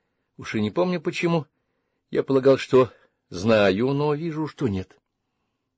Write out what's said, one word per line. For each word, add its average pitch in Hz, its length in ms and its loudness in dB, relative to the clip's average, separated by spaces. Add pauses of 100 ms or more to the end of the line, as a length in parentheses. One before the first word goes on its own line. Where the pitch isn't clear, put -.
(380)
Уж - 180 -10
и 110 60 -2
не 104 80 -2
помню 180 300 -2
почему. 165 460 -4 (640)
Я 113 120 -2
полагал, 135 340 4
что 127 340 2 (380)
знаю, 104 640 2
но 147 220 -2
вижу, 156 320 -6
что 139 200 -4
нет. 95 300 -6 (800)